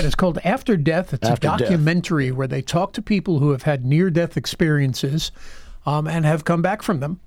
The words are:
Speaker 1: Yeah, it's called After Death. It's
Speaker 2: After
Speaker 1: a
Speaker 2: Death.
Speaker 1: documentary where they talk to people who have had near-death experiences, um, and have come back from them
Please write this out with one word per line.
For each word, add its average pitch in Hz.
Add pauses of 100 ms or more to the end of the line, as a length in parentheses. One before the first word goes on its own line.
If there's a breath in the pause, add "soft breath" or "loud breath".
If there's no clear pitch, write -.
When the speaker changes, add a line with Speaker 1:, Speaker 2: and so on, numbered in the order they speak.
Speaker 1:
Yeah, 143
it's 147
called 175
After 214
Death. 160
It's 117
Speaker 2:
After 117
Speaker 1:
a 151
Speaker 2:
Death. 208
Speaker 1:
documentary 160
where 131
they 135
talk 175
to 233
people 190
who 147
have 131
had 143
near-death 165
experiences, 143 (540 loud breath)
um, 151
and 160
have 151
come 170
back 190
from 160
them 156